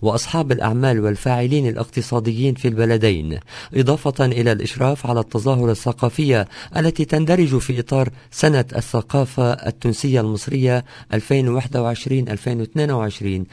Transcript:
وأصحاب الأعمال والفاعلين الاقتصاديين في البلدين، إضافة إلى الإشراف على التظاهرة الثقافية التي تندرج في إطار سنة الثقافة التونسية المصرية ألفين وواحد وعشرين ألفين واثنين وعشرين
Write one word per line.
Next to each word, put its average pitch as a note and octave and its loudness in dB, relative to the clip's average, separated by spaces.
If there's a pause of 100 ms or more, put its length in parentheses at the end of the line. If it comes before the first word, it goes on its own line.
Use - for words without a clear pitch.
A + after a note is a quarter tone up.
وأصحاب B2+ 0
الأعمال A#2+ 2
والفاعلين B2 0
الاقتصاديين A#2 -2
في B2+ -2
البلدين، A2 2 (360)
إضافة C3+ 2
إلى A#2+ 2
الإشراف C3 -2
على A#2+ 2
التظاهرة A#2+ 0
الثقافية A#2+ 0 (280)
التي D#3+ 2
تندرج D#3 2
في B2 -2
إطار C3 0 (200)
سنة D3 2 (240)
الثقافة B2 0
التونسية A#2+ 0
المصرية B2 0 (300)
ألفين B2+ 0
وواحد B2+ -2
وعشرين B2+ -2
ألفين A#2 -4
واثنين D3 -2
وعشرين G2+ -4